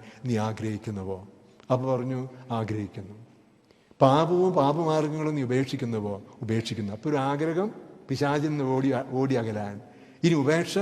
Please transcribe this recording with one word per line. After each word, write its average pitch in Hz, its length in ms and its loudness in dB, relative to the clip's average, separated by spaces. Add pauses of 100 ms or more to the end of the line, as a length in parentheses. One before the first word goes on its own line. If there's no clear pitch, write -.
(260)
നീ 117 120 0
ആഗ്രഹിക്കുന്നുവോ?" 104 880 -4 (460)
അപ്പോൾ 127 240 2
പറഞ്ഞു, 131 320 -4 (220)
"ആഗ്രഹിക്കുന്നു." 104 600 -6 (880)
"പാപവും 165 520 6
പാപമാർഗങ്ങളും 156 800 2
നീ 139 80 0
ഉപേക്ഷിക്കുന്നുവോ?" 117 800 -2 (200)
"ഉപേക്ഷിക്കുന്നു." 110 520 -2
അപ്പോൾ 110 160 -6
ഒരു 147 80 2
ആഗ്രഹം 160 540 0 (380)
പിശാചിൽ 143 400 0
നിന്ന് 147 140 -2
ഓടി, 131 300 2 (180)
ഓടി 131 240 2
അകലാൻ. 107 460 -4 (420)
ഇനി 165 100 4
ഉപേക്ഷ, 160 480 2